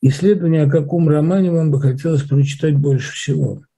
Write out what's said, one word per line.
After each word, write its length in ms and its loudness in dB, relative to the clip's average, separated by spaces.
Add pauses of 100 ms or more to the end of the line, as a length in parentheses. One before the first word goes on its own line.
Исследование, 600 2
о 60 2
каком 380 0
романе 440 2
вам 180 0
бы 100 0
хотелось 440 -2
прочитать 520 0
больше 380 0
всего? 480 -4 (160)